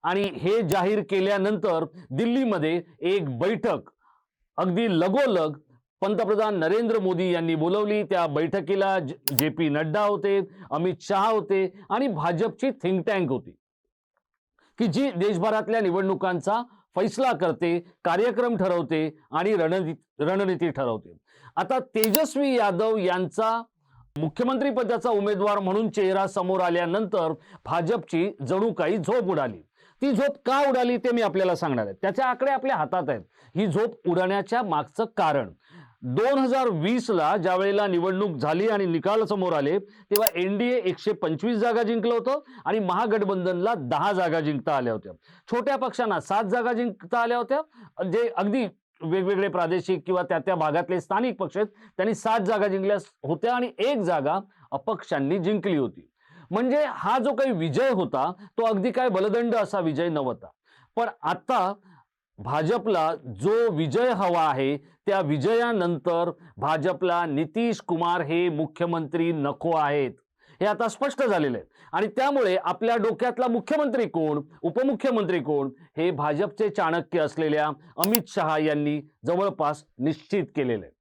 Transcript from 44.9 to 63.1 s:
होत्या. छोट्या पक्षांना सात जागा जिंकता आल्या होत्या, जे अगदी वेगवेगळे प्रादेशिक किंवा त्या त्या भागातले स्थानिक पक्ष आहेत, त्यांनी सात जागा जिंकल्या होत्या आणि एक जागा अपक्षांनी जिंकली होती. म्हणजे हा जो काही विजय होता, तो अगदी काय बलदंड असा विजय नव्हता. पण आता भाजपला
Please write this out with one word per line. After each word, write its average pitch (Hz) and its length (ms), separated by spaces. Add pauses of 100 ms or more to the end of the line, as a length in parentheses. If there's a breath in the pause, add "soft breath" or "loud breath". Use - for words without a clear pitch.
होत्या. 101 180 (400 soft breath)
छोट्या 240 240
पक्षांना 233 460
सात 208 220
जागा 233 300
जिंकता 220 460
आल्या 233 180
होत्या, 269 240 (420 loud breath)
जे 220 340
अगदी 208 300 (340)
वेगवेगळे 190 460
प्रादेशिक 175 580
किंवा 180 180
त्या 165 160
त्या 185 160
भागातले 160 460
स्थानिक 214 380
पक्ष 180 180
आहेत, 214 100
त्यांनी 202 480
सात 226 240
जागा 208 280
जिंकल्या 196 300 (260)
होत्या 240 320
आणि 247 220
एक 254 200
जागा 165 420 (320 soft breath)
अपक्षांनी 147 680
जिंकली 190 380
होती. 110 340 (400 loud breath)
म्हणजे 254 360
हा 240 320
जो 254 140
काही 262 180
विजय 165 380
होता, 156 520
तो 226 240
अगदी 226 260
काय 254 180
बलदंड 220 460
असा 202 240
विजय 165 300
नव्हता. 139 380 (480 soft breath)
पण 233 100 (160)
आता 180 520 (640 soft breath)
भाजपला 160 800